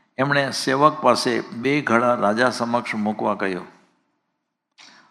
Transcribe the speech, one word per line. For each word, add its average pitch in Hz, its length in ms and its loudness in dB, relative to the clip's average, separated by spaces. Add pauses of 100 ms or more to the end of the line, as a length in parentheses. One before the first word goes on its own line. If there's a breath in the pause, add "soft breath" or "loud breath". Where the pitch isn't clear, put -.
(180)
એમણે 139 340 0
સેવક 139 500 2
પાસે 117 400 2
બે 131 400 -2
ઘડા 120 320 2
રાજા 110 360 2
સમક્ષ 120 460 -4
મૂકવા 107 400 -2
કહ્યું. 92 320 -6 (1400 soft breath)